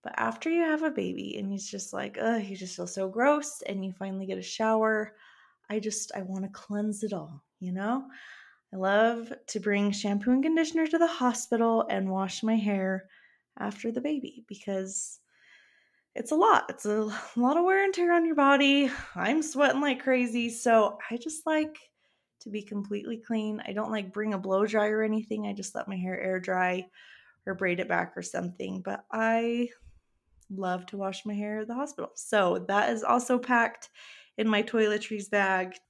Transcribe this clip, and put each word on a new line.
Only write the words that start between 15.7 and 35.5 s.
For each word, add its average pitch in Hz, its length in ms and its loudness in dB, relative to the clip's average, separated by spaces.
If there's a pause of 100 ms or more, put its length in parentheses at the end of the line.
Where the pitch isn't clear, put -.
it's 226 160 -6
a 302 60 2
lot. 381 320 6
It's - 180 -8
a 214 260 0 (220)
lot 247 220 2
of 349 80 4
wear 381 180 4
and 392 100 2
tear 349 200 2
on 339 120 4
your 320 120 2
body. 277 520 6 (280)
I'm 240 260 0
sweating 277 380 2
like 269 200 0
crazy, 240 480 2
so 226 480 4 (140)
I 233 60 -4
just 302 280 -8
like 311 320 0 (640)
to 214 100 -14
be 202 120 -4
completely 208 540 -6
clean. 214 500 -4
I 196 60 -8
don't, 214 180 -4
like, 202 220 -4
bring 214 200 -2
a 190 60 -2
blow 190 260 2
dry 214 240 2
or 214 140 0
anything. 214 440 -2
I 202 80 -4
just 196 200 -10
let - 140 -6
my 196 80 -6
hair 185 240 -4
air 185 180 -2
dry 185 480 0 (600)
or 190 80 -4
braid 180 260 0
it 180 80 -4
back 175 280 0
or 180 60 -8
something. 185 580 -6
But 196 300 -8
I 233 600 0 (800)
love 185 380 -4
to 202 100 -12
wash 196 300 -6
my 208 80 -4
hair 208 260 -4
at 214 60 -6
the 233 80 -8
hospital. - 400 -6
So 180 540 2
that 202 220 4
is 220 120 -2
also 247 360 4
packed 247 520 0 (460)
in 220 120 2
my 208 140 4
toiletries 214 640 0
bag. 190 460 2 (160)